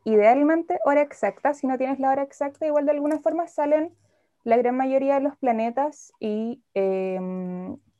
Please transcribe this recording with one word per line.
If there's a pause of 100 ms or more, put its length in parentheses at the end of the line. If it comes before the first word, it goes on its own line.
idealmente
hora
exacta.
Si
no
tienes
la
hora
exacta,
igual
de
alguna
forma
salen (480)
la
gran
mayoría
de
los
planetas
y, (120)
em, (220)